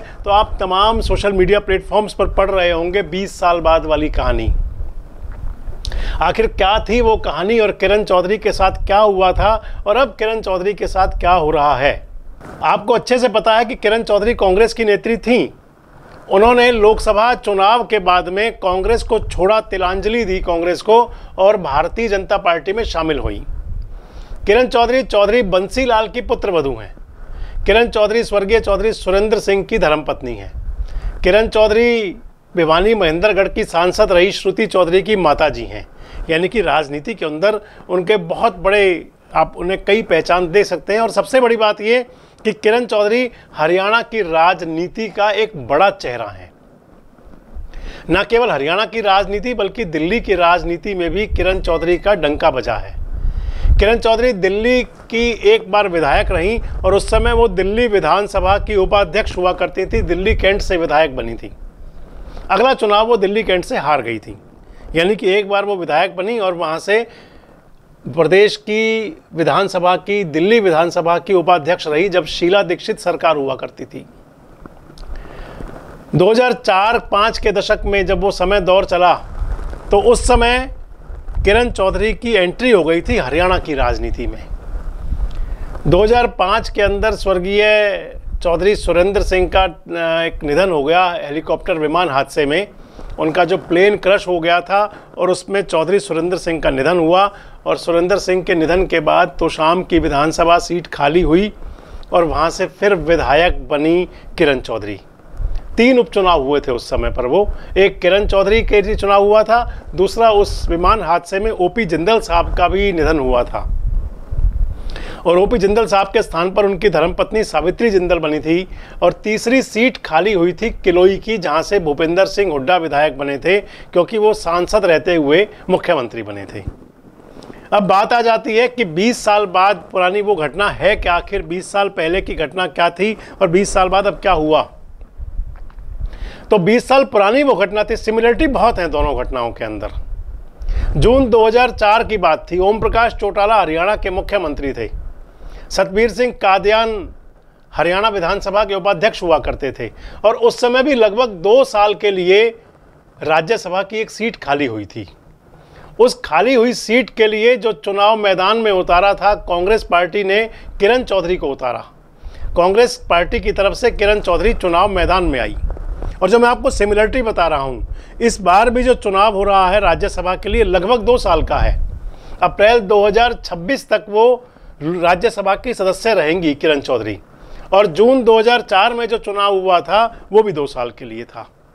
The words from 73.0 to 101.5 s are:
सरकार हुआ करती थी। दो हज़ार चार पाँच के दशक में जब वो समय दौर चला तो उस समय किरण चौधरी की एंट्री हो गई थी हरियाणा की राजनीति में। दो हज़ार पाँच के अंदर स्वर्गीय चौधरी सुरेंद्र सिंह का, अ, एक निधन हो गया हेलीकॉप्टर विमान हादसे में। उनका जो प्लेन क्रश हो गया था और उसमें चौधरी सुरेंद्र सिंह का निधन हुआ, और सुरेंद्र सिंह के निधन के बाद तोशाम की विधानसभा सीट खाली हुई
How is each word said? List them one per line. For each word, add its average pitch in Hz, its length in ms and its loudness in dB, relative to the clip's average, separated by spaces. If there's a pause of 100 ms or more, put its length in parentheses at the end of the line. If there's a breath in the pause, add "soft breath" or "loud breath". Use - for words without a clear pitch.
सरकार 165 360 0
हुआ 135 180 -4
करती - 300 -12
थी। - 200 -18 (2000 loud breath)
दो 185 160 4
हज़ार 247 240 4
चार 214 440 2 (140)
पाँच 214 260 2
के 214 140 0
दशक 202 320 0
में 202 220 0
जब 185 140 0
वो 190 100 0
समय 185 300 0
दौर 185 240 2
चला 175 280 2 (800)
तो 202 120 4
उस 233 200 4
समय 247 480 2 (760)
किरण 226 260 2
चौधरी 190 440 -2
की 233 200 -4
एंट्री 190 360 0
हो 185 140 6
गई 165 160 2
थी 233 160 -2
हरियाणा 175 420 0
की 156 160 -4
राजनीति 120 520 -2
में। 107 160 -8 (1400 loud breath)
दो 170 160 4
हज़ार 240 260 4
पाँच 208 400 -2
के - 140 -2
अंदर 202 320 0
स्वर्गीय 196 1040 0 (240)
चौधरी 180 340 2
सुरेंद्र 180 460 0
सिंह 185 260 0
का, 190 140 2
अ, 165 600 -4
एक 165 220 -6
निधन 165 260 2
हो 151 140 0
गया 175 300 4
हेलीकॉप्टर 156 640 -4
विमान 160 320 0
हादसे 139 360 0
में। 175 200 -2 (520 loud breath)
उनका 160 260 2
जो 175 140 0
प्लेन 185 380 2
क्रश 190 320 0
हो 180 120 -2
गया 170 200 2
था 196 200 0 (380 loud breath)
और 180 120 0
उसमें 196 320 -2
चौधरी 170 380 0
सुरेंद्र 175 360 -4
सिंह 165 240 -4
का 156 100 2
निधन 143 280 0
हुआ, 180 320 4 (360 loud breath)
और 160 100 0
सुरेंद्र 175 420 0
सिंह 185 240 0
के 185 120 -2
निधन 165 320 2
के 170 140 0
बाद 160 380 2
तोशाम 165 440 0
की 170 160 0
विधानसभा 160 600 2
सीट 165 280 -6
खाली 151 360 0
हुई 180 300 2 (600 loud breath)